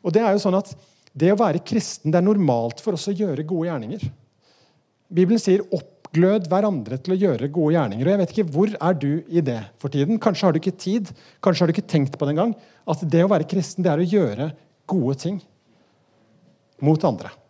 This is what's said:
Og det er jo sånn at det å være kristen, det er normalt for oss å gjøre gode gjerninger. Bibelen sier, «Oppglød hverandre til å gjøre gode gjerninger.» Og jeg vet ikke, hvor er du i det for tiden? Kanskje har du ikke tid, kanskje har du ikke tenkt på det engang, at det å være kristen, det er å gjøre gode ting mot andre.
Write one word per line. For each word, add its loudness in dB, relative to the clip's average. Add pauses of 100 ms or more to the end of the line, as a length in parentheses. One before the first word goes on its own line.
Og -2
det 4
er 2
jo -2
sånn 2
at -8 (420)
det 2
å 0
være 0
kristen, -4
det 4
er 2
normalt 0
for -2
oss -8
å -2
gjøre -4
gode -2
gjerninger. -8 (1040)
Bibelen 2
sier, 2 (100)
«Oppglød 0
hverandre -2
til -2
å -2
gjøre 0
gode 2
gjerninger.» -2
Og 4
jeg 2
vet -2
ikke, -2
hvor 0
er 0
du -2 (140)
i 0
det -4 (180)
for -6
tiden? 2
Kanskje 0
har 4
du 2
ikke -4
tid, -2 (320)
kanskje 2
har 4
du 0
ikke -4
tenkt 0
på 0
det -2
engang, 0 (320)
at -2
det 6
å 2
være 2
kristen, -2
det 4
er 2
å 0
gjøre 0 (380)
gode 0
ting -6 (1500)
mot 4
andre. -2 (180)